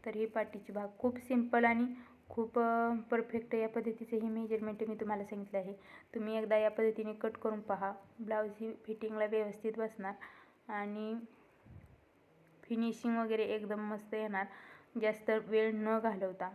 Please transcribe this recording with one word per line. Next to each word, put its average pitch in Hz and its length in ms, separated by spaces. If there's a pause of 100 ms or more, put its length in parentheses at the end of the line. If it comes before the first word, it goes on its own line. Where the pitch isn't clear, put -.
तर 226 100
ही 220 100
पाठीची 214 460
भाग 202 160 (120)
खूप 247 180
सिंपल 240 480
आणि 233 200 (440)
खूप, 233 300
अ, 233 340 (180)
परफेक्ट 233 440
या 220 140
पद्धतीचं 226 480
ही 220 120
मेजरमेंट 214 540
मी 220 120
तुम्हाला 208 280
सांगितलं 202 340
आहे. 190 160 (420)
तुम्ही 220 220
एकदा 214 200
या 214 140
पद्धतीने 220 420
कट 220 180
करून 214 300
पहा. 196 320 (260)
ब्लाऊज 214 400
ही 226 140 (120)
फिटिंगला 214 400
व्यवस्थित 214 520
बसणार 220 360 (580)
आणि 208 440 (1500)
फिनिशिंग 226 540
वगैरे 220 260
एकदम 208 360
मस्त 208 340
येणार, 208 320 (560)
जास्त 214 300 (120)
वेळ 220 300
न 220 260
घालवता. 190 560